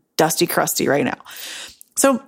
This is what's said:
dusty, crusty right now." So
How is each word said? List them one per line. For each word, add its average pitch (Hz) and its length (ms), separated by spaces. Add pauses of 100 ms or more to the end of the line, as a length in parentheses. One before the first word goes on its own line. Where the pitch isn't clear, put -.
(180)
dusty, 160 280
crusty - 420
right 151 180
now." - 120 (800)
So 262 300